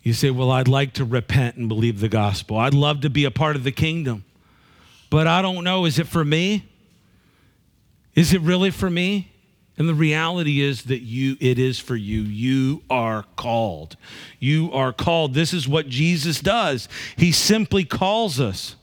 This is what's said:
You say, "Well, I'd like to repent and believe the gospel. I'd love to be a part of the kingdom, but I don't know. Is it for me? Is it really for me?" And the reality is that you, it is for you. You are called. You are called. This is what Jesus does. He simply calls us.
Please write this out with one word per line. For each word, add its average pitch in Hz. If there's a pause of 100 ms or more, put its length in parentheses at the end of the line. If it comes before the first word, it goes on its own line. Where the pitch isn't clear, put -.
You 117
say, 139
"Well, 127
I'd 131
like 135
to 135
repent 120
and 120
believe 110
the 107
gospel. 104
I'd 135
love 147
to 151
be 143
a 131
part 151
of 131
the 135
kingdom, 151 (880)
but 156
I 170
don't 185
know. 180
Is 147
it 165
for 170
me? 175 (1500)
Is 160
it 180
really 180
for 190
me?" 180 (460)
And 160
the 160
reality 156
is 139
that 123
you, 131
it 127
is 131
for -
you. 107
You 131
are 113 (100)
called. 107 (420)
You 156
are 131
called. 160
This 156
is 147
what 147
Jesus 156
does. 180 (300)
He 175
simply 196
calls 190
us. 104